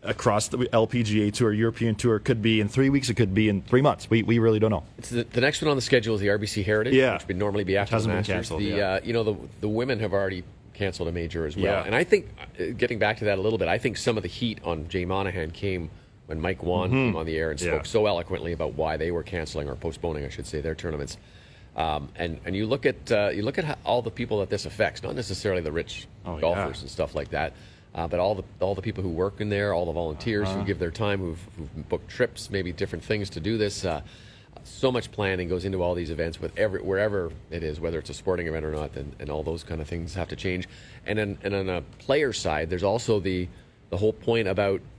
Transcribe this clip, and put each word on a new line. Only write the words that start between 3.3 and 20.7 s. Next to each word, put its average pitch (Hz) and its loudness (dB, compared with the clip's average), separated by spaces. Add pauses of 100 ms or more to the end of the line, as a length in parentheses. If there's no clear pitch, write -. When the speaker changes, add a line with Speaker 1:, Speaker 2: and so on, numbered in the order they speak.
Speaker 1:
be 107 6
in 98 2
three 123 6
months. 135 2
We, 113 6
we 117 4
really 110 6
don't 107 4
know. 82 0 (140)
Speaker 2:
It's - -12
the, 120 0
the 123 0
next 143 2
one 156 2
on 147 4
the 131 0
schedule 117 4
is 98 0
the 101 2
R 101 4
B 104 -2
C 104 -2
Heritage, 107 4
Speaker 1:
Yeah. 131 8
Speaker 2:
which - -8
would 92 -2
normally 101 0
be 95 2
Speaker 1:
Which 98 4
Speaker 2:
after 101 0
the 113 2
Speaker 1:
hasn't 110 2
been 90 2
Speaker 2:
Masters. 98 0
Speaker 1:
canceled, 85 -2
Speaker 2:
The, 104 0
Speaker 1:
yeah. 92 0
Speaker 2:
uh, 95 2
you 117 -2
know, 113 2
the, 107 2 (240)
the 107 -2
women 117 0
have 104 0
already 95 0 (300)
canceled 90 -2
a - -4
major 82 -2
as 76 -4
well. 92 2
Speaker 1:
Yeah. 98 2
Speaker 2:
And 104 -2
I 139 4
think, 180 4 (300)
uh, 90 -2 (120)
getting 120 0
back 107 2
to 107 -4
that 101 2
a 95 -2
little 107 2
bit, 90 2
I 92 2
think 117 0
some 117 2
of 101 -2
the 92 -4
heat 117 -4
on 80 -2
Jay 90 -2
Monahan 92 -2
came 90 -4 (380)
when 80 -6
Mike 90 -2
Whan 90 2
Speaker 1:
Mm-hmm. 127 4
Speaker 2:
came 127 2
on 80 -4
the 80 -2
air 80 0
and 73 -6
Speaker 1:
Yeah. 85 0
Speaker 2:
spoke 76 0
so 107 2
eloquently 87 -2
about 76 -4
why 78 0
they 80 -2
were 85 -2
canceling 78 -6
or 65 -6
postponing, 80 -4
I 67 -6
should 69 -10
say, 78 -4
their 78 -4